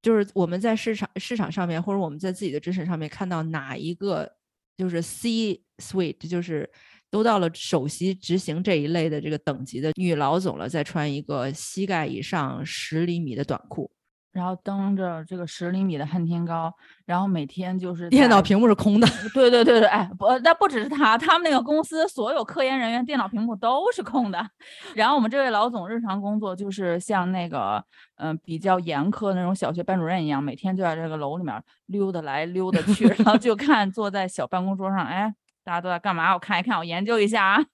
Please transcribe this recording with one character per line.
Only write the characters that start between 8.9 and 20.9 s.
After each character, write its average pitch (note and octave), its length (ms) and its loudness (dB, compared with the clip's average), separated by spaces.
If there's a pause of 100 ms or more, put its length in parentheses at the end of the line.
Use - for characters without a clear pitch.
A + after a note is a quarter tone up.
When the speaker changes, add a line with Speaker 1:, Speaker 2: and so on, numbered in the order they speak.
Speaker 1:
的 D3 100 -2
这 D3+ 100 -6
个 D3+ 100 -2
等 C3+ 260 -6
级 - 160 -8
的 D#3 160 -2
女 F3+ 180 0
老 D3 240 2
总 C#3+ 180 -2
了， G2 120 -8
再 D#3 160 -2
穿 D3 280 -4
一 C#3+ 80 -6
个 C#3 300 -4
膝 F#3+ 340 -6
盖 E3 220 -2
以 B2+ 140 -6
上 D3 440 -4
十 D#3+ 400 -4
厘 F3 140 -4
米 C3+ 160 -6
的 C#3 80 -4
短 - 240 -6
裤。 - 240 -10 (400)
Speaker 2:
然 F3+ 140 -6
后 F#3 180 -4
蹬 G3 320 -2
着 E3+ 300 -4
这 F#3 100 -12
个 F3 100 -8
十 E3+ 260 -6
厘 F#3+ 120 0
米 F3 140 0
的 C#3+ 80 -4
恨 E3+ 180 -2
天 E3+ 220 -2
高， E3 260 -4 (320)
然 F3 160 -2
后 G3 80 0
每 D#3+ 200 -2
天 F#3 300 -6
就 F3+ 180 -4
是 F3 80 -8
在 E3+ 80 -10
Speaker 1:
电 C4 180 8
脑 G3+ 100 10
屏 G3 180 4
幕 A#3 100 6
是 G#3 80 8
空 G#3 240 4
的。 A#3 80 8 (260)
Speaker 2:
对， B3+ 160 8
对， A#3+ 160 8
对， A#3 140 8
对， G#3 100 8
哎， F3+ 180 2 (120)
不， G3+ 80 2 (160)
那 E4 100 8
不 F#4+ 140 4
只 A#3 160 0
是 C#4+ 40 -4
他， B3+ 300 4